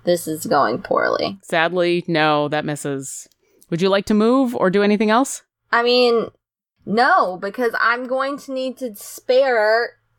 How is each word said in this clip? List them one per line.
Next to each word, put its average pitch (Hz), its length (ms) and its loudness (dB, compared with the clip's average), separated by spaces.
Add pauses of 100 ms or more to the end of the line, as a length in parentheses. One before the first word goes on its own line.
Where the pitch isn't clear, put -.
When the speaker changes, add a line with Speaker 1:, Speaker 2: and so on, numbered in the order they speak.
Speaker 1:
This 175 220 0
is 160 180 -8
going 131 360 0
poorly. - 640 -2
Speaker 2:
Sadly, 175 640 0
no, 151 420 0
that 151 160 -4
misses. 143 600 -8 (420)
Would 170 120 -4
you 190 80 2
like 196 180 0
to 214 60 0
move 240 420 2
or 185 140 2
do 202 140 2
anything 208 260 2
else? 240 320 0 (300)
Speaker 1:
I 233 120 2
mean, 240 440 2 (580)
no, 220 560 2
because 226 380 -4
I'm 240 260 -2
going 262 340 -4
to - 120 -16
need 262 260 -6
to 233 180 -10
spare 240 1040 0 (220)